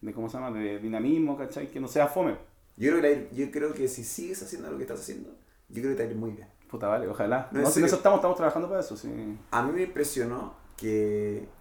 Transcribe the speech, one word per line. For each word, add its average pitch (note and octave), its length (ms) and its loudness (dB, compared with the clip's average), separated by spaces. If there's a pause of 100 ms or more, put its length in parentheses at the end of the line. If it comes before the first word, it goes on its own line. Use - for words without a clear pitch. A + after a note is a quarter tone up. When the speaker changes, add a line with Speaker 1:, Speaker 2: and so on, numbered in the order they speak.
Speaker 1:
de, G#2+ 120 -8
¿cómo A2+ 160 -6
se B2+ 80 -10
llama?, B2+ 140 -6
de G#2 280 -2
dinamismo, C3+ 580 2
¿cachai? C#3 340 -8
Que C#3 80 -8
no C3 80 -6
sea C#3+ 200 4
fome. F3 280 2 (400)
Speaker 2:
Yo A#2+ 160 2
creo E3 100 4
que D3 140 8
la, C3 160 -6
yo B2+ 200 -2
creo D3 220 -2
que C3+ 140 0
si B2 160 -4
sigues F3 400 -8
haciendo E3 260 -10
lo D3+ 80 -6
que C3+ 60 -6
estás A#2 160 -8
haciendo, - 300 -12 (400)
yo A#2 120 -8
creo C3+ 100 0
que - 40 0
te A2+ 80 0
va A2+ 60 -2
a - 20 -6
ir G#2+ 80 -6
muy A2 120 -4
bien. G#2 160 -14 (220)
Speaker 1:
Puta, A2 200 -4
vale, A2+ 180 2
ojalá. A2+ 440 0
Speaker 2:
No, C3+ 80 -2
en D3 40 4
Speaker 1:
No, D3+ 60 6
si - 0 -
en D3+ 60 4
Speaker 2:
serio. D#3+ 120 6
Speaker 1:
eso - 80 6
estamos, G3 220 8
estamos F3+ 200 4
trabajando D#3+ 300 2
para F#3 140 0
eso, A2 160 -6
sí. A#2+ 120 -10 (420)
Speaker 2:
A A#2 120 2
mí C#3 80 0
me F3+ 120 0
impresionó C3 720 -2 (220)
que G#2 720 0 (140)